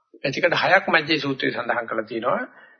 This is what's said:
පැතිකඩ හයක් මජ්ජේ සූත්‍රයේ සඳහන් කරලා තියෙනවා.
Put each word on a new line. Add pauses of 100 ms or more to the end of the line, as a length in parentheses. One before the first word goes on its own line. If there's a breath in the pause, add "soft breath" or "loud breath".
(180)
පැතිකඩ
හයක්
මජ්ජේ
සූත්‍රයේ
සඳහන්
කරලා
තියෙනවා. (380 soft breath)